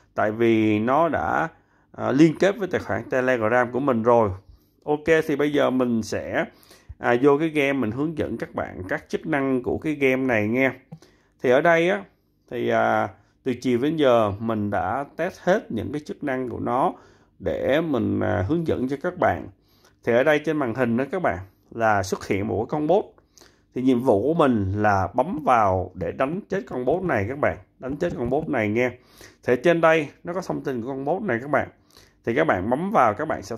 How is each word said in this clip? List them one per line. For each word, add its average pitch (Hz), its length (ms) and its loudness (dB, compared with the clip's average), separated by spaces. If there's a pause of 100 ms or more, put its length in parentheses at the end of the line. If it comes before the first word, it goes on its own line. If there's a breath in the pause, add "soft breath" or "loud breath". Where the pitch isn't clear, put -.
(160 soft breath)
Tại 107 160 0
vì 110 480 4
nó 139 300 2
đã, 123 380 -2 (440 soft breath)
à, 110 200 -4
liên 151 280 6
kết 196 180 2
với 190 100 -6
tài 110 140 -2
khoản 104 280 -6
Telegram 123 640 2
của 123 80 -4
mình 127 240 0
rồi. 117 260 4 (540)
Ok, 151 200 -2 (240)
thì 151 80 0
bây 147 180 0
giờ 135 160 4
mình 123 340 0
sẽ, 98 420 -4 (520 soft breath)
à, 123 240 2
vô 143 160 6
cái 160 120 0
game 139 240 0
mình 120 180 -2
hướng 147 260 -4
dẫn 104 200 -4
các - 180 -10
bạn 65 340 -8
các 151 200 -8
chức - 180 -6
năng 135 360 -2
của - 140 -2
cái 156 160 -6
game 131 300 0
này 110 240 2
nha. 127 260 0 (680 soft breath)
Thì 131 60 2
ở 131 120 4
đây 170 280 4
á, 196 140 -2 (460)
thì, 120 200 -4
à, 113 400 2 (340 soft breath)
từ 127 100 -2
chiều 120 280 0
đến 151 140 -2
giờ 120 440 4
mình 110 300 -2
đã 101 360 -4 (100)
test 107 280 -6
hết 208 280 0
những - 200 -6
cái 151 140 -6
chức - 180 -14
năng 131 260 -4
của - 100 -8
nó 127 340 0 (460 loud breath)
để 107 420 -2
mình, 107 380 -2
à, 98 280 0
hướng 160 200 -2
dẫn 127 200 -2
cho 139 160 -6
các 175 140 -4
bạn. 82 300 0 (580 soft breath)
Thì 120 80 2
ở 123 100 4
đây 151 160 2
trên 156 180 -2
màn 120 180 -2
hình 117 220 0
đó 135 140 0
các 190 100 -4
bạn 101 180 -2 (320)
là 107 320 2
xuất - 240 -6
hiện 104 200 -2
một 101 100 -2
cái 113 120 -2
con 151 180 -4
bot. 185 180 2 (720 soft breath)
Thì 127 60 -4
nhiệm 127 180 4
vụ 117 220 4
của 143 120 0
mình 120 480 2
là 98 320 2
bấm 165 300 -2
vào 101 500 2
để 87 180 -6
đánh 151 280 -4 (100)
chết 190 180 -4
con 127 180 -8
bot 175 180 0
này 123 260 0
các 143 100 -8
bạn, 95 180 0 (220)
đánh 135 160 -8
chết 170 220 -4
con 120 120 -4
bot 156 200 -2
này 113 200 0
nha. 120 220 0 (520 loud breath)
Thì 123 200 2
trên 170 180 4
đây 160 260 4 (160)
nó 170 100 -10
có 185 80 -6
thông 147 220 -6
tin 127 180 -4
của 117 60 -8
con 135 180 -8
bot 170 160 -2
này 143 200 -2
các 143 80 -10
bạn. 135 180 0 (580 soft breath)
Thì 117 100 0
các 156 120 2
bạn 101 220 0
bấm 170 220 -2
vào 127 220 4
các 151 140 -8
bạn 110 160 -6
sẽ 113 140 -10